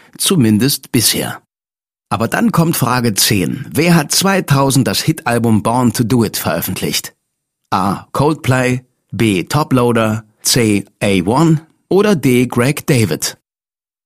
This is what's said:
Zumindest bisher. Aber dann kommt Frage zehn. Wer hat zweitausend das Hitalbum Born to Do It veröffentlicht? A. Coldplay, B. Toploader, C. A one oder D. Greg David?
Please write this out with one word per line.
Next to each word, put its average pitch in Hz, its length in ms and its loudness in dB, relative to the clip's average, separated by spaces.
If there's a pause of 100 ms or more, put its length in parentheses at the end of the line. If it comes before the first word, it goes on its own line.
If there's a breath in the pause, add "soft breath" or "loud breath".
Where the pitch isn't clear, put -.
(200 loud breath)
Zumindest 117 720 0
bisher. 82 500 -2 (680)
Aber 113 180 -2
dann 220 240 0
kommt 165 260 0
Frage 117 380 0
zehn. 87 580 -2
Wer 170 220 4
hat 151 160 0
zweitausend 139 760 0
das 98 140 -2
Hitalbum 117 640 0
Born 120 300 0
to 123 100 -2
Do 113 200 2
It 92 140 -4
veröffentlicht? - 760 -6 (560)
A. 95 400 -2
Coldplay, 127 680 0 (300)
B. 98 340 0
Toploader, 117 760 0 (200)
C. 107 420 0 (160)
A 98 240 2
one 151 360 2 (280)
oder 208 260 2
D. 127 300 2
Greg 123 400 -2
David? 107 540 -2 (680)